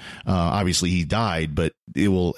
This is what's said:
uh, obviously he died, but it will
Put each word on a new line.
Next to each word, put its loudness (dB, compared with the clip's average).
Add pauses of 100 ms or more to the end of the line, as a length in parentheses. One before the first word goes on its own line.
(260)
uh, 0
obviously 2
he 2
died, -2
but -2 (200)
it 2
will 2